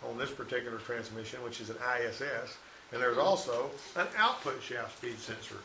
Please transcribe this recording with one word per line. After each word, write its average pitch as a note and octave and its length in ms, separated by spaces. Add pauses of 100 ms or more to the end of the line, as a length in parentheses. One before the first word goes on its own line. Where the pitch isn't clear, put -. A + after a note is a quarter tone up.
on A#2 120
this C3+ 120
particular A#2+ 480
transmission, A2+ 640
which A#2 180
is G#2+ 100
an A2+ 140
I B2 180
S A2+ 180
S, C3+ 360 (360)
and A#2+ 80
there's B2 180
also C#3 520 (260)
an F3+ 100 (120)
output A3 440
shaft A#2 360
speed A#2 200
sensor. A2 460